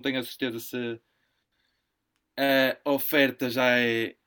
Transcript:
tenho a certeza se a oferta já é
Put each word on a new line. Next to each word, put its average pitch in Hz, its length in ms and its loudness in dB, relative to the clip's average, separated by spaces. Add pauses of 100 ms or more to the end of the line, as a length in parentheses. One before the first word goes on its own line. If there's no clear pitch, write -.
tenho 131 160 -2
a 120 40 -4
certeza 117 360 -6
se 117 420 -8 (1400)
a 135 540 2
oferta 135 580 2
já 123 300 2
é 113 360 0 (120)